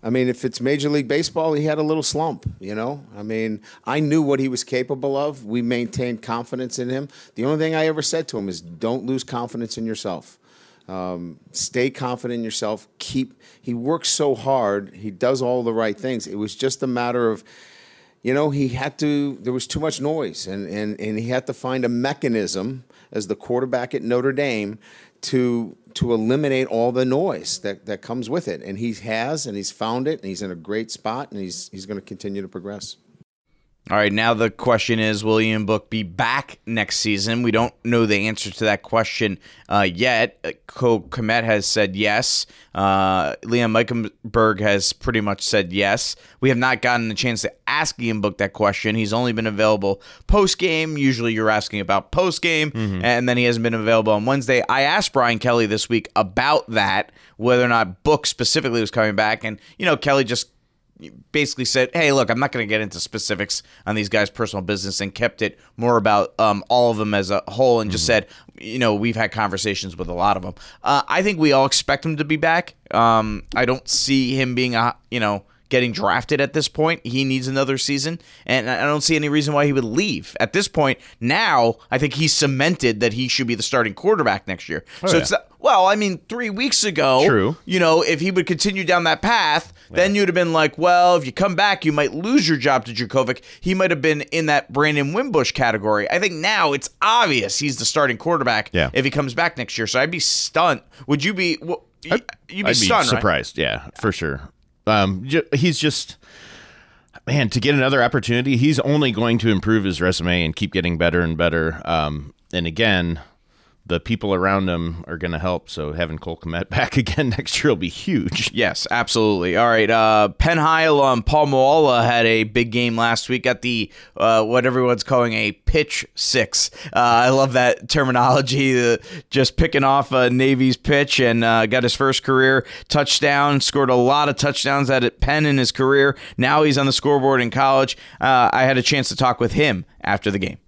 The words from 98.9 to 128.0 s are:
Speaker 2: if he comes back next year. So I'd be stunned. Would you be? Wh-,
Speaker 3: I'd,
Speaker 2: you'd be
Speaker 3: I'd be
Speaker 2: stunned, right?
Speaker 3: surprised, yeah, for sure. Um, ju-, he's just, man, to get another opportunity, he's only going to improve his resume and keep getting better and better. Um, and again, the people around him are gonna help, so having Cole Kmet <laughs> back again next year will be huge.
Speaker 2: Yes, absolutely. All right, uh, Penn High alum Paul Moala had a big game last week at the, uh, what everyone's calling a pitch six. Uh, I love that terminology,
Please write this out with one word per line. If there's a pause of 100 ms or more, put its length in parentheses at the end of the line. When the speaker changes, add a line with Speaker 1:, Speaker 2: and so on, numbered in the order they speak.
Speaker 2:
if
he
comes
back
next
year.
So
I'd
be
stunned. (260)
Would
you
be? (100)
Wh-, (320)
Speaker 3:
I'd, (280)
Speaker 2:
you'd
be
Speaker 3:
I'd
be (120)
Speaker 2:
stunned,
right?
Speaker 3:
surprised,
yeah, (120)
for
sure. (460)
Um,
ju-, (100)
he's
just, (1080)
man,
to
get
another
opportunity,
he's
only
going
to
improve
his
resume
and
keep
getting
better
and
better.
Um, (200)
and
again, (680)
the
people
around
him
are
gonna
help,
so
having
Cole
Kmet
<laughs>
back
again
next
year
will
be
huge.
Speaker 2:
Yes,
absolutely.
All
right,
uh, (100)
Penn
High
alum
Paul
Moala
had
a
big
game
last
week
at
the, (260)
uh,
what
everyone's
calling
a
pitch (120)
six. (240)
Uh,
I
love
that
terminology,